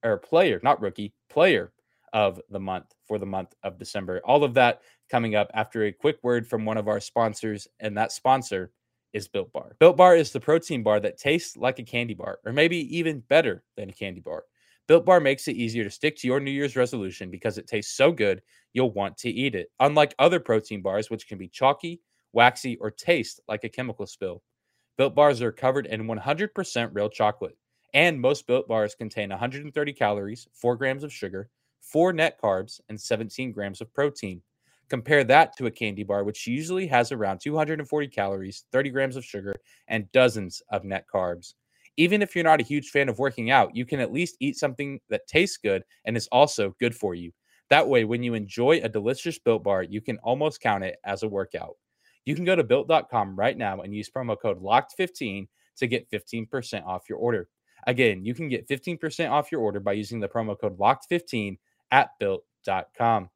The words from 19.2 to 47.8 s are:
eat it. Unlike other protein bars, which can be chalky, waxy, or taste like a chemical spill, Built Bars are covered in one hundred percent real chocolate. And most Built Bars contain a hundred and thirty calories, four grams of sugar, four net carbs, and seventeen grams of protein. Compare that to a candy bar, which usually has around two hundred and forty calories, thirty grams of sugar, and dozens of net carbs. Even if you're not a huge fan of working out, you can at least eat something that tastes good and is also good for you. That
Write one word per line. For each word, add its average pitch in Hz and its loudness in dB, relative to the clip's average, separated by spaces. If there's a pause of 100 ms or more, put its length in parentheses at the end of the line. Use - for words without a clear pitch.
eat 123 -4
it. 90 -6
Unlike 147 4
other 170 4
protein 110 -2
bars, 98 -2
which - -10
can 104 -14
be 92 -14
chalky, 143 -2 (320)
waxy, 120 4
or 107 -6
taste - -2
like 107 -6
a 113 -8
chemical 110 -10
spill, 90 -10 (560)
Built 139 2
Bars 143 4
are 113 -2
covered 131 -2
in 110 -8
one 113 -6
hundred 156 -4
percent 117 -4
real 104 -2
chocolate. 104 -2 (380)
And 156 4
most 131 0
Built 123 0
Bars 107 -2
contain 104 -8
a 95 -8
hundred 131 -6
and 147 -14
thirty 147 -4
calories, 104 -2
four 120 0
grams 135 -4
of 147 -12
sugar, 98 -10 (300)
four 175 2
net 160 0
carbs, 101 -2
and 107 -14
seventeen 113 -4
grams 98 -8
of 110 -16
protein. 117 -4 (480)
Compare 135 2
that 131 6
to 131 -4
a 110 -2
candy 104 -6
bar, 101 -2
which 104 -6
usually 165 -4
has 123 2
around 98 -4
two 147 -6
hundred 156 -2
and 143 -10
forty 151 -4
calories, 98 -6
thirty 139 0
grams 131 -4
of 131 -10
sugar, 98 -10 (320)
and 110 -6
dozens 110 2
of 98 -4
net 95 -6
carbs. 87 -4 (440)
Even 180 2
if 202 -4
you're 170 0
not 156 6
a - 0
huge 147 -6
fan 139 2
of 113 -6
working 127 -2
out, 123 4
you 123 -4
can 139 -4
at 117 -2
least 170 -4
eat 135 -2
something 139 -6
that - -6
tastes 185 0
good 98 -2 (220)
and 110 -2
is 113 -4
also 120 2
good 120 0
for 95 -4
you. 87 -12 (400)
That 143 6